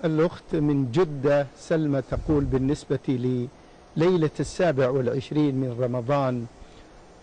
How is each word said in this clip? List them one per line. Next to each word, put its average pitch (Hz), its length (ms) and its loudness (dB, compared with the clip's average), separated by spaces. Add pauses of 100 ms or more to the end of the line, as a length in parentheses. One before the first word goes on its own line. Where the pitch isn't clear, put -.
الأخت 160 500 0
من 143 380 0
جدة 143 560 2 (120)
سلمى 151 420 0 (100)
تقول 147 320 0
بالنسبة 135 640 0
لليلة 139 1200 0 (100)
السابع 139 500 0
والعشرين 135 640 0
من 131 260 -4
رمضان، 127 640 0 (760)